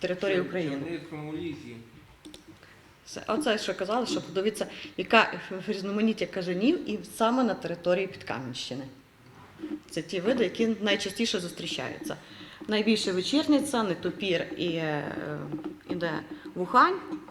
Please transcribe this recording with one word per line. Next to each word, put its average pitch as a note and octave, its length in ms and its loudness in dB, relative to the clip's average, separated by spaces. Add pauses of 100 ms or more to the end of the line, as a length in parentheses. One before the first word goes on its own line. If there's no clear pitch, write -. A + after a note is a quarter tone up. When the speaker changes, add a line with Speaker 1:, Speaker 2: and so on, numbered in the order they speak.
Speaker 1:
території F#3 380 0
Speaker 2:
Чор-, - 80 2
Speaker 1:
України. D#3+ 340 -2
Speaker 2:
Чорнильському D3+ 520 -8
лісі. D#3 440 -8 (1300)
Speaker 1:
Все. - 200 -12
Оце, A3 320 0
що G3+ 160 -2
казали, G#3+ 320 -2
що - 140 -2
подивіться, F#3+ 460 -2 (300)
яка G#3 360 6 (340)
різноманіття G#3 600 0
кажанів G3 640 2
і G#3 80 -2 (200)
саме A#3+ 260 4
на G3 100 4
території F3+ 520 0
Підкам'янщини. B2+ 760 -8 (1040)
Це E3 120 -4
ті F3+ 180 -4
види, A#3 240 4
які A3+ 220 2 (140)
найчастіше G3+ 600 2
зустрічаються. D#3+ 760 -6 (520)
Найбільше G#3+ 440 4
вечірниця, C4+ 720 4
нетопір F3 640 0 (100)
і, F3 120 -2
е, D#3 360 0 (840)
іде E3+ 220 -2 (420)
вухань, C#4 440 6 (320)